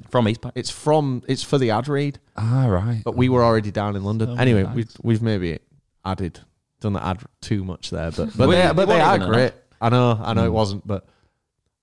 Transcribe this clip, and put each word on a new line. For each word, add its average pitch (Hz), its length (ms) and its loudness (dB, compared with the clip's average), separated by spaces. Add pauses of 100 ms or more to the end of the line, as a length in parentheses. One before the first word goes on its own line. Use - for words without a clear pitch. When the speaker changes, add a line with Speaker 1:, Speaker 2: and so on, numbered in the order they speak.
(100)
Speaker 1:
From 120 180 2
East 117 140 -2
Pack. 123 120 -10
Speaker 2:
it's 123 160 -8
from, 147 560 0
it's 127 160 -4
for - 160 0
the 123 120 2
ad 117 180 0
read. 143 320 -4 (160)
Speaker 3:
Ah, 123 300 0
right. 107 380 0
Speaker 2:
But 113 120 -6
we 127 120 4
were 127 140 4
already 110 300 2
down 101 240 -2
in 98 80 -6
London. 110 240 -2
Speaker 3:
So 120 80 -8
many 127 160 2
Speaker 2:
Anyway, 101 140 4
Speaker 3:
bags. 113 100 -6
Speaker 2:
we've, 113 160 -6 (100)
we've 113 200 0
maybe 95 360 -2 (460)
added, 92 340 -6 (420)
done 107 120 -2
the 95 120 -4
ad 92 160 -4 (200)
too 101 240 -4
much - 260 -12
there, 82 220 -6
but, 90 240 -6
but - 120 4
Speaker 1:
We, - 60 4
Speaker 2:
they, 180 120 4
Speaker 1:
it 156 100 2
Speaker 2:
but 185 100 2
they 175 140 4
Speaker 1:
wasn't 156 80 4
Speaker 2:
are 196 80 4
Speaker 1:
even 165 100 0
an 110 60 0
Speaker 2:
great. 123 140 2
Speaker 1:
ad. - 80 -4 (260)
Speaker 2:
I 117 80 0
know, 120 340 4
I 113 120 -4
know - 100 2
it - 60 2
Speaker 3:
Mm. - 20 0
Speaker 2:
wasn't, 101 340 -2
but 98 220 -8 (760)